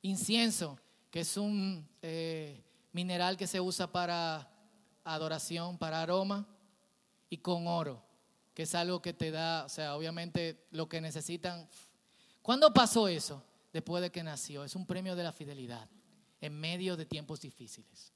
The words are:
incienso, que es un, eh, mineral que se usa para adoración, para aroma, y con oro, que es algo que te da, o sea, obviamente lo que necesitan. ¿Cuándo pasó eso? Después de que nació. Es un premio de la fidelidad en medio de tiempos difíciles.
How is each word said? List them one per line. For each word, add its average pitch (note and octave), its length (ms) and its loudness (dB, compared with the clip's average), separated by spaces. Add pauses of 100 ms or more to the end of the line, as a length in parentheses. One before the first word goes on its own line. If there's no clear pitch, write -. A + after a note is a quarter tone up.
incienso, G3 760 2 (300)
que E3 120 -2
es E3 160 0
un, G3 500 -2 (140)
eh, D#3+ 640 -6 (280)
mineral F3+ 440 0
que F3+ 120 -2
se F#3+ 120 0
usa F3+ 320 0
para E3+ 580 -2 (540)
adoración, D#3+ 720 -4
para D#3+ 240 -2
aroma, G3 460 2 (840)
y E3 80 -6
con E3+ 300 0
oro, D#3 360 -2 (500)
que D#3+ 100 -6
es D#3 120 0
algo F3 260 0
que E3+ 120 -4
te D#3+ 180 -2
da, D#3+ 340 -2
o C#3+ 40 -12
sea, D3 260 -4
obviamente E3 760 -4
lo D#3+ 180 -4
que D#3+ 140 -4
necesitan. E3 680 -6 (760)
¿Cuándo C#4 300 10
pasó A3+ 340 8
eso? D3+ 360 0 (280)
Después E3 320 -2
de F3 80 -4
que E3+ 100 -6
nació. C#3+ 420 -6
Es C#3 120 -8
un F#3 100 -4
premio F#3 300 -4
de F3 80 -2
la E3 80 -4
fidelidad B2+ 580 -12 (500)
en D3+ 200 -8
medio F3+ 360 -2
de D#3+ 120 -6
tiempos D3+ 340 -8
difíciles. - 760 -16